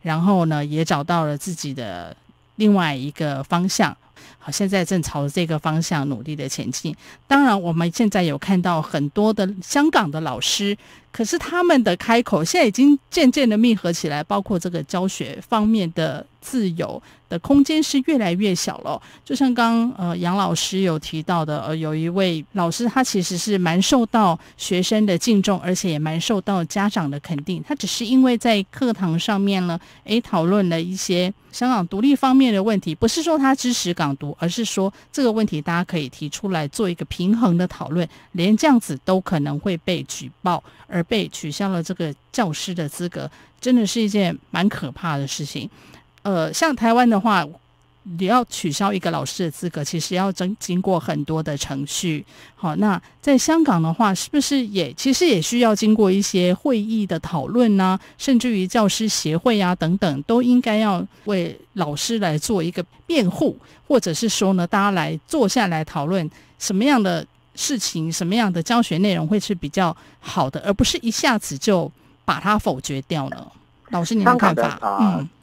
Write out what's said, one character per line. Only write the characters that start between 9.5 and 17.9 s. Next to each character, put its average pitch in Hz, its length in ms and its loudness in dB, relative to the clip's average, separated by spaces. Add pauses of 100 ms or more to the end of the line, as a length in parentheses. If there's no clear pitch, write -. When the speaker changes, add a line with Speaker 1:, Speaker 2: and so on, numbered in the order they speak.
Speaker 1:
香 294 260 2
港 202 220 0
的 156 100 -6
老 127 200 -6
师 202 360 -2 (340)
可 233 120 -4
是 330 140 -2
他 349 260 -2
们 294 200 4
的 180 120 2
开 233 260 2
口 160 220 0
现 339 180 0
在 254 60 6
已 202 40 2
经 277 260 6 (120)
渐 277 220 4
渐 277 160 2
的 208 100 2
密 226 180 6
合 175 160 -2
起 165 160 -4
来， 147 160 -4
包 202 180 -2
括 190 180 -2
这 180 100 -4
个 165 140 -6
教 185 240 -2
学 - 340 -6
方 214 260 0
面 202 260 2
的 151 320 -4 (140)
自 220 320 -2
由 - 300 -6 (260)
的 170 120 -6
空 277 240 4
间 311 180 2
是 277 240 0